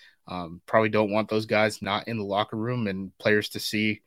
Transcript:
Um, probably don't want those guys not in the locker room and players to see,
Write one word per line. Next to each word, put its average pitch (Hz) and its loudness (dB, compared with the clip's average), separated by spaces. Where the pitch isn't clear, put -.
Um, 87 -8
probably 110 2
don't 107 2
want 107 0
those 110 0
guys 107 2
not 101 -2
in 117 -4
the 107 -2
locker 101 0
room 113 -2
and 95 -6
players 104 2
to 107 -8
see, 107 0